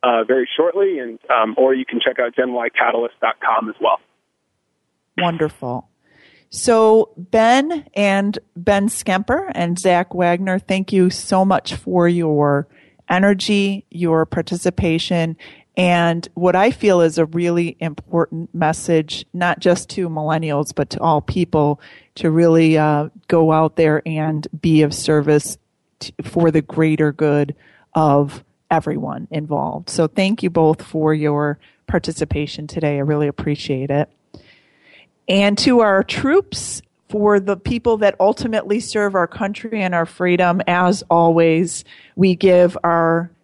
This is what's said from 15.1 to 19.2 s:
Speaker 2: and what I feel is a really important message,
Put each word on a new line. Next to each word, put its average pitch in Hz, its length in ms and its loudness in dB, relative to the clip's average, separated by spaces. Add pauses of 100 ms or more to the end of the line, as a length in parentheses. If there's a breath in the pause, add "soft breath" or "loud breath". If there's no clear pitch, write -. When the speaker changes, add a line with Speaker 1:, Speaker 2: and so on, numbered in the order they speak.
Speaker 2:
and 170 580 0
what 175 220 2
I 202 140 4
feel 202 300 2
is 165 180 2
a 165 80 2
really 170 520 -2
important 165 760 -6
message, 160 760 -2